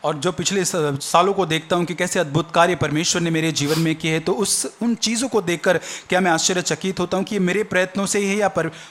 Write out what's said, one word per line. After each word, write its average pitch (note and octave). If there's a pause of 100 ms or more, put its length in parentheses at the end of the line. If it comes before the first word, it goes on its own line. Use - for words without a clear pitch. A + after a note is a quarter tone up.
और D3+
जो D3+
पिछले F3+
स-, D3
सालों F3+
को F#3+
देखता D#3+
हूँ E3+
कि F3
कैसे F3+
अद्भुत D#3+
कार्य F3
परमेश्वर D#3
ने E3+
मेरे D#3+
जीवन D3+
में D#3+
किए D#3+
हैं, D#3+
तो G3
उस, -
उन A#3
चीज़ों A3+
को A3
देखकर E3+
क्या -
मैं F#3
आश्चर्यचकित F3+
होता F#3
हूँ F#3+
कि G#3+
ये G3+
मेरे F#3
प्रयत्नों F#3+
से G3+
ही G3+
है G3
या G#3
पर-, E3 (200)